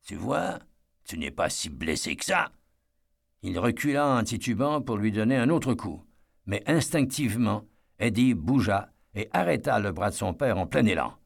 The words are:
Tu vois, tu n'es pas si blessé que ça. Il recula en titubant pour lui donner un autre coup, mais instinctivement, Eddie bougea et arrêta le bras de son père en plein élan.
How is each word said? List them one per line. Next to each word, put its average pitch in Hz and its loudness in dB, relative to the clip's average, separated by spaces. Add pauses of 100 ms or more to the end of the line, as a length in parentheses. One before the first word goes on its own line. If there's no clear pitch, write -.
Tu - -12
vois, - -2 (460)
tu - -12
n'es 73 -6
pas - -2
si - -6
blessé 78 -4
que - -6
ça. 175 0 (880)
Il 90 -4
recula 139 0
en 127 2
titubant 123 -2
pour 120 -2
lui 104 2
donner 110 2
un 123 2
autre 147 2
coup, 85 -6 (420)
mais 101 -4
instinctivement, 123 0 (340)
Eddie 120 4
bougea 101 2 (240)
et 104 -6
arrêta 165 2
le 101 0
bras 98 0
de - -8
son 95 -2
père 117 0
en 92 0
plein 143 2
élan. 82 2 (120)